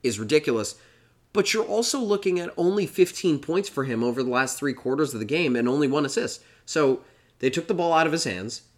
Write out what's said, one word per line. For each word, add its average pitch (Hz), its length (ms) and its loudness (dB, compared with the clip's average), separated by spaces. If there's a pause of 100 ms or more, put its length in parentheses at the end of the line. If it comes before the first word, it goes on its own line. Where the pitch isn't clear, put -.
is 110 160 -2
ridiculous. 113 560 0 (580)
But 202 200 0
you're 220 100 0
also 233 360 -2
looking 202 380 0
at 175 200 -6
only 185 280 2
fifteen 175 540 2
points 180 300 -2
for 135 160 -4
him 117 180 0
over 123 200 0
the 123 80 -2
last 127 260 0
three 139 160 -2
quarters 135 400 -2
of 110 80 -6
the 110 40 -4
game 147 300 0
and 120 140 2
only 143 180 2
one 143 180 2
assist. - 380 -4 (220)
So 139 360 2 (380)
they 135 120 2
took 165 160 -4
the 214 60 0
ball 170 200 2
out 160 140 4
of 151 40 0
his 156 140 -2
hands. 101 380 -8 (140)